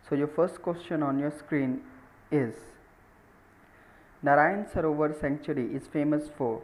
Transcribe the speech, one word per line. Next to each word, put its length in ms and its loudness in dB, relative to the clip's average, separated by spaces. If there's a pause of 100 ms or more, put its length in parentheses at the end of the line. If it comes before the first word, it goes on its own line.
So 160 0
your 160 -2
first 300 0
question 400 -2
on 160 0
your 180 -4
screen 340 0 (540)
is, 240 0 (1700)
Narayan 500 6
Sarovar 460 0
Sanctuary 560 -2
is 240 -10
famous 380 0
for 260 -2